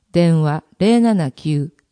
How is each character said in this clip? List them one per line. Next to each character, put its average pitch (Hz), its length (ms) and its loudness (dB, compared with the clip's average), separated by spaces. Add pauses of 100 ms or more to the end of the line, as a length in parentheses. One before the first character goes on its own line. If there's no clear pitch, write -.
(120)
電 170 300 2
話、 151 220 -4 (140)
零 233 220 2
七 202 300 0
九 147 420 -6 (200)